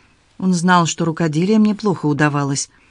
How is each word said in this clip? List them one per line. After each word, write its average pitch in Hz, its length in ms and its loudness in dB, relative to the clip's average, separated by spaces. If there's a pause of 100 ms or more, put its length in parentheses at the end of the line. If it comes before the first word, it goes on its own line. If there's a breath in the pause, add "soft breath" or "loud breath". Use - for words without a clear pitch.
(400 soft breath)
"он 185 140 0
знал, 175 340 2
что 165 180 -4
рукоделие 165 520 0
мне 214 160 4
плохо 202 340 -4
удавалось. 143 600 -2 (220 soft breath)